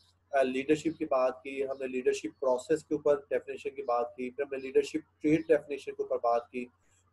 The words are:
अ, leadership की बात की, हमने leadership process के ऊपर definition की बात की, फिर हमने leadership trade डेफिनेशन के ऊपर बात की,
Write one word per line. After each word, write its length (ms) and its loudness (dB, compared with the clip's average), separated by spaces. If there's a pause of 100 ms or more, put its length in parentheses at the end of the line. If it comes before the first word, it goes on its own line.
(340)
अ, 80 4
leadership 560 0
की 60 -4
बात 400 0
की, 180 -6
हमने 260 -4
leadership 440 0
process 500 0
के 120 -4
ऊपर 220 4
definition 540 -4
की 120 -8
बात 340 0
की, 140 -6
फिर 160 -4
हमने 120 -6
leadership 440 0 (200)
trade 260 2
डेफिनेशन 440 2
के 100 -6
ऊपर 140 -2
बात 360 2
की, 120 -6 (480)